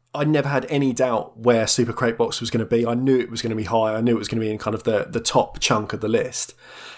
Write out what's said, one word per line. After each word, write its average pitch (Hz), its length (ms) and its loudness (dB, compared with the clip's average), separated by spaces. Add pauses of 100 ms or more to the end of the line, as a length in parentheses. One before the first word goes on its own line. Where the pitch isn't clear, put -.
(120)
I 147 120 -2
never 147 240 2
had 131 200 0
any 139 240 0
doubt 120 460 0
where 113 300 4
Super 117 240 2
Crate 117 260 0
Box 113 220 0
was 117 100 -6
gonna 113 160 0
be. 117 180 2
I 117 100 0
knew 131 260 4
it 110 100 -4
was 113 100 -6
gonna 113 140 -4
be 107 100 -4
high. 110 300 0
I 110 60 -2
knew 117 160 4
it - 20 -2
was 104 80 -6
gonna 113 140 -2
be 110 100 -2
in 107 80 -4
kind 107 160 -4
of 110 80 -6
the, 107 260 0
the 117 120 -4
top - 400 0
chunk 107 320 0
of 104 80 -6
the 107 80 -2
list. - 460 -2 (440)